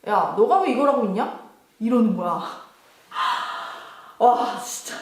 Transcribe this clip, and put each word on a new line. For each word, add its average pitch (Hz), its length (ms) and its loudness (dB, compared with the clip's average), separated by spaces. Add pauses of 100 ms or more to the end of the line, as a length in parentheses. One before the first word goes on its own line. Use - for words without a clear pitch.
"야, 202 300 2
너가 339 240 6
왜 320 120 0
이걸 277 160 2
하고 254 160 2
있냐?" 196 360 -4 (380)
이러는 226 360 2
거야. 175 280 -4 (1800)
와, 247 440 2
진짜. - 380 -12